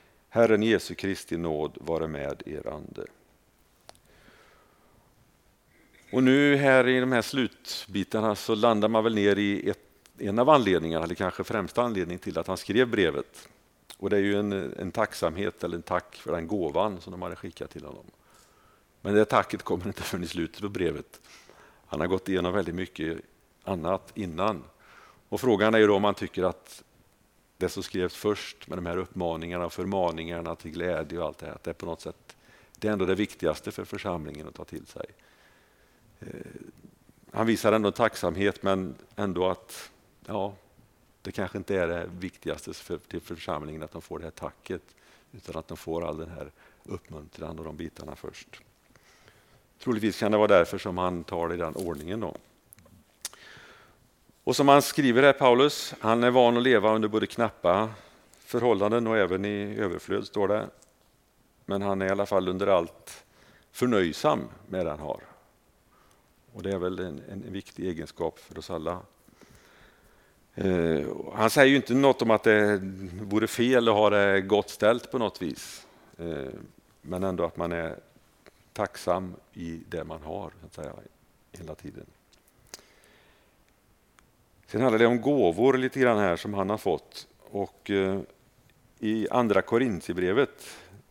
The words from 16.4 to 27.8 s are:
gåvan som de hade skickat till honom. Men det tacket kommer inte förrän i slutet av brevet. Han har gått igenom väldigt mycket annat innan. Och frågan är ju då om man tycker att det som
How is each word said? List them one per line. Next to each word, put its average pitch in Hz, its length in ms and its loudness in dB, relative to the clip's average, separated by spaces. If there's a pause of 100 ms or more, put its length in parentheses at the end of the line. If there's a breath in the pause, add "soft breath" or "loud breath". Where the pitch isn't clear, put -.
gåvan 90 540 -2
som 98 100 -16
de 92 120 -12
hade 87 140 -10
skickat - 340 -12
till 73 140 -16
honom. - 200 -16 (960 soft breath)
Men 101 140 0
det 107 100 8
tacket 104 380 2
kommer 90 240 -4
inte 95 160 -8
förrän 90 220 -6
i - 20 -6
slutet 82 380 -6
av 101 60 -6
brevet. 82 500 -4 (640 loud breath)
Han 76 140 -6
har 85 60 0
gått 92 220 -2
igenom 90 240 0
väldigt 87 220 -2
mycket 82 440 -6 (460)
annat 92 500 -4
innan. 90 500 -4 (640 loud breath)
Och 104 120 -6
frågan 110 340 4
är 113 40 6
ju 107 80 8
då 104 100 6
om 98 60 2
man 104 120 4
tycker 95 280 -6
att - 420 -4 (720)
det 92 120 -2
som 95 140 -10